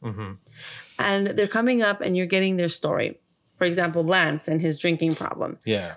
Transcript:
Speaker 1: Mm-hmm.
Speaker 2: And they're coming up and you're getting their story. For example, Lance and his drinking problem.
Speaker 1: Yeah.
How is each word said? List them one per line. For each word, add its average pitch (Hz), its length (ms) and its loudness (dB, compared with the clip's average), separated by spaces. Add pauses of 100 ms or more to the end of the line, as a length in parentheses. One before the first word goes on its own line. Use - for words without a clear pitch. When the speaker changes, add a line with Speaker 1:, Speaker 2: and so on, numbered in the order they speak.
Speaker 1:
Mm-hmm. 101 300 -8 (680)
Speaker 2:
And 196 280 2
they're 208 200 0
coming 233 340 2
up 208 200 2
and 185 140 0
you're 180 100 0
getting 190 320 2
their 175 120 0
story. - 500 -2 (380)
For 185 60 0
example, 170 400 0
Lance 160 460 2
and 156 100 2
his 160 180 0
drinking 165 380 2
problem. - 500 -6
Speaker 1:
Yeah. 101 320 -2